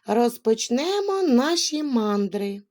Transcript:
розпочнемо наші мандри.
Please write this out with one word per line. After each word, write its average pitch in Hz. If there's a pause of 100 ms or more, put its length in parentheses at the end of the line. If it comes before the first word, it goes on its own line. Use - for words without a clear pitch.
розпочнемо 247
наші 302
мандри. 202